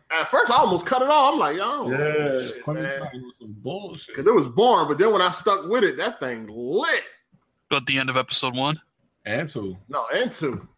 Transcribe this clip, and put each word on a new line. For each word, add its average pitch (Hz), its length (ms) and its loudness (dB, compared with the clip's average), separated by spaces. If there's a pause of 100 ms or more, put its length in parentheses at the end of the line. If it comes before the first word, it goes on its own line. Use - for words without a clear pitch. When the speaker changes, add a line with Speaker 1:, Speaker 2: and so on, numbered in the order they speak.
(120)
Speaker 1:
At 160 180 -2
first, 254 220 2
I 240 60 4
almost 185 280 4
cut 254 160 2
it 269 80 0
off. 294 240 6
I'm 311 60 0
like, 156 180 0
yo, 233 320 -4
Speaker 2:
Yeah, 143 580 0
Speaker 1:
shit, - 200 -10
Speaker 2:
let 151 80 -4
me 156 80 -6
Speaker 1:
man. 139 140 -4
Speaker 2:
tell 135 160 -10
you 127 180 -16
some 107 260 -18
bullshit. 151 580 -12
Speaker 1:
'Cause 139 120 2
it 226 60 6
was 156 140 4
boring, 175 400 4
but 147 100 0
then 208 140 4
when 196 100 4
I 180 100 2
stuck 196 360 0
with 226 160 2
it, 147 140 2
that 214 220 -6
thing 117 300 -8
lit. 170 540 -2 (680)
Speaker 3:
But 139 180 -2
the 135 100 0
end 131 120 -2
of 127 80 0
episode 127 380 -2
one? 139 240 -2 (460)
Speaker 2:
And 120 240 -4
two. 95 280 -8 (120)
Speaker 1:
No, 135 240 -4
and 220 180 -2
two. 123 360 -6 (100)